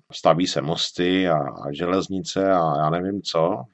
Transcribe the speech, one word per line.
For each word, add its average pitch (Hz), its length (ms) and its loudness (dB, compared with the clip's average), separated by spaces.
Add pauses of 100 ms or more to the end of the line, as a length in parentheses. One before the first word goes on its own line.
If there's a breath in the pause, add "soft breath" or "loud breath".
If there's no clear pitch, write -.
(120)
staví 85 340 2
se 71 160 -2
mosty 90 680 0
a, 80 100 2
a 67 340 -6
železnice 92 800 -2
a 80 260 2
já 76 120 2
nevím 92 320 -2
co, 90 400 0 (120)